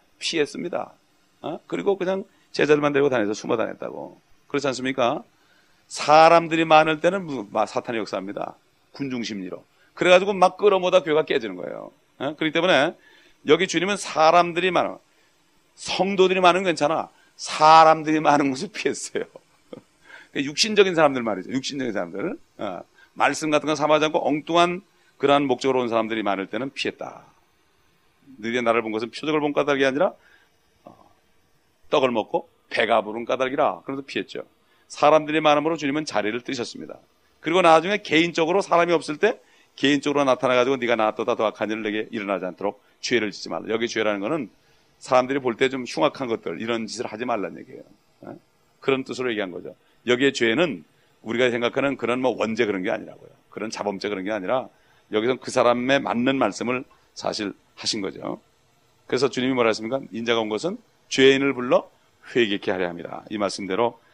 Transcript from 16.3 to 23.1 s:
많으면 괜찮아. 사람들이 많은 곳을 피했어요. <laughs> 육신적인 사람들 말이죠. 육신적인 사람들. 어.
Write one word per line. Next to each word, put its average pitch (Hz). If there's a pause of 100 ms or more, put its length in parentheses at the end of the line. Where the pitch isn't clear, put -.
많으면 180
괜찮아. 151 (280)
사람들이 156
많은 147
곳을 139
피했어요. - (600)
<laughs> -
육신적인 190
사람들 139
말이죠. 101
육신적인 131
사람들. 98 (200)
어. 95 (320)